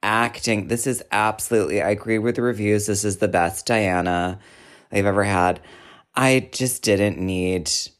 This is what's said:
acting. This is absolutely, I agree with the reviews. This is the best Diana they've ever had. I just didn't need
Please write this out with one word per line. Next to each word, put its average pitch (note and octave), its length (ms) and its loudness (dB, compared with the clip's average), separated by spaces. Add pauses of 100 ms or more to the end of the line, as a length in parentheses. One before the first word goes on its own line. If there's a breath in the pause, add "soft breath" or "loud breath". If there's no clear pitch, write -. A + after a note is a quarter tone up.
acting. A2 640 0
This A#2 180 -2
is B2 160 -2 (100)
absolutely, G#2 720 0
I F2 80 2
agree A2 280 0
with A#2 180 0
the A#2+ 60 -2
reviews. G#2 440 0
This G2+ 180 -2
is G2 140 -2
the G#2 100 0
best F2 380 0
Diana F2+ 720 0 (520 loud breath)
they've G2 160 0
ever G2 180 2
had. F2+ 360 2 (540 loud breath)
I C3 380 2
just B2+ 300 -4
didn't G2+ 360 2
need F#2 520 -2 (300)